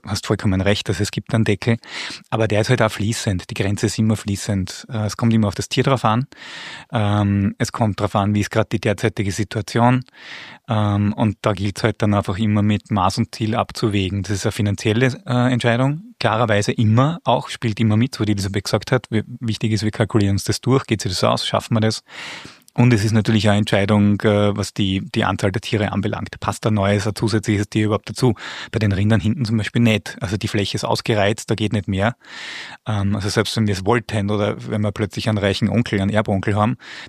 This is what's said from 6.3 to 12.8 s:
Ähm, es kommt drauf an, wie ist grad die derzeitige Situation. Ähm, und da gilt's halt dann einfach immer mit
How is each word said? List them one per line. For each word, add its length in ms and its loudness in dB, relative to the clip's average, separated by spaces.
Ähm, 640 2
es 140 -4
kommt 280 -2
drauf 160 -2
an, 200 2
wie 60 2
ist 100 -4
grad 220 0
die 80 -2
derzeitige 500 0
Situation. 720 0
Ähm, 440 2
und 280 0
da 120 0
gilt's 300 -4
halt 200 0
dann 100 4
einfach 240 0
immer 240 2
mit 300 0